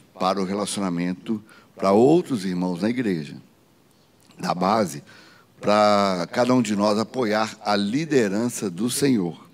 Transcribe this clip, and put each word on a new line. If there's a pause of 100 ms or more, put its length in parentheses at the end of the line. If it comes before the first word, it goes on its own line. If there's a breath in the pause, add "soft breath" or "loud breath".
(140)
para
o
relacionamento (320 loud breath)
para
outros
irmãos
na
igreja. (1040)
Da
base, (560 loud breath)
pra
cada
um
de
nós
apoiar
a
liderança
do
Senhor.